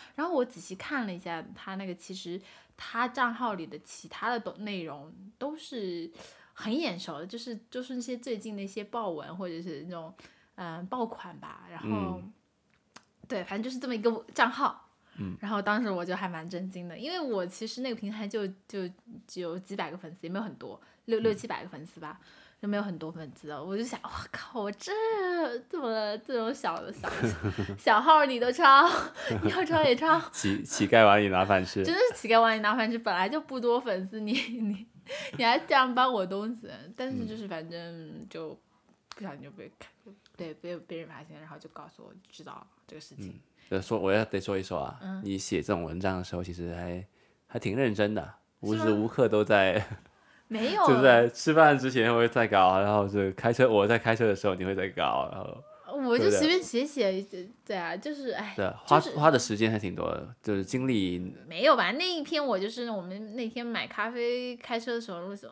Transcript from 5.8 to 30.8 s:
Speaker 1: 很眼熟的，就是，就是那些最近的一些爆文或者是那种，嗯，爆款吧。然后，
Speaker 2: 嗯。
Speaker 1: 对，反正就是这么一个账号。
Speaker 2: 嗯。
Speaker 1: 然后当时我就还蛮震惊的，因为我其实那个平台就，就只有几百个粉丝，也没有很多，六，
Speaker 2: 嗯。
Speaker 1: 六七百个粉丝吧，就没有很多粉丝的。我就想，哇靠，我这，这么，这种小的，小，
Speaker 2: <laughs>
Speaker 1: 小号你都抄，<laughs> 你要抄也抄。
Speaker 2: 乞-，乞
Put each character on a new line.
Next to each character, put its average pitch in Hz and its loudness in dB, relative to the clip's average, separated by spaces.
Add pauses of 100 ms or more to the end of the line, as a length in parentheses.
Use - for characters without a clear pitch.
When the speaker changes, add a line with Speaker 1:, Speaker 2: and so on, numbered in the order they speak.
Speaker 1:
很 214 -4
眼 196 -4
熟 147 -10
的， 170 -10
就 233 -12
是， 233 -10 (120)
就 254 -8
是 254 -10
那 247 -6
些 254 -8
最 247 -6
近 208 -10
的 196 -8
一 196 -8
些 208 -10
爆 220 -6
文 156 -8
或 185 -8
者 165 -10
是 - -10
那 180 -12
种， 170 -12 (440)
嗯， 180 -10
爆 247 -4
款 175 -12
吧。 - -18
然 - -16
后， 95 -4
Speaker 2:
嗯。 92 -16 (960)
Speaker 1:
对， 196 -4
反 196 -6
正 220 -2
就 254 -6
是 254 -8
这 254 -8
么 247 -2
一 220 -2
个 226 2 (120)
账 254 4
号。 - -2 (280)
Speaker 2:
嗯。 - -6
Speaker 1:
然 202 -6
后 202 0
当 208 2
时 214 -2
我 175 -4
就 180 -4
还 180 -4
蛮 165 -10
震 185 -8
惊 175 -12
的， 165 -14
因 262 -8
为 359 -4
我 220 -2
其 202 -10
实 233 -10
那 262 -6
个 233 -4
平 208 -8
台 214 -6
就， 208 -4 (220)
就 190 -6 (380)
只 - -12
有 175 -8
几 190 -14
百 170 -6
个 170 -12
粉 175 -16
丝， 180 -20
也 165 -10
没 185 -6
有 220 -6
很 196 -10
多， - -16 (260)
六， 226 0
Speaker 2:
嗯。 - -4
Speaker 1:
六 220 4
七 202 -8
百 - -8
个 185 -14
粉 160 -14
丝 - -20
吧， 156 -14 (400)
就 208 -6
没 208 0
有 202 0
很 185 -6
多 156 -8
粉 160 -12
丝 - -16
的。 147 -10
我 190 -6
就 233 -2
想， - -8
哇 - -12 (200)
靠， - -8
我 208 -4
这， 359 -10 (800)
这 349 -6
么， 220 -2
这 247 -6
种 226 -2
小 170 -4
的， - -10
小， - -10 (320)
Speaker 2:
<laughs> 101 -4
Speaker 1:
小 214 6
号 302 8
你 254 -2
都 247 2
抄， 277 10 (220)
<laughs> - -4
你 107 2
要 370 0
抄 320 4
也 262 6
抄。 320 4 (100)
Speaker 2:
乞-， - 0
乞 - 0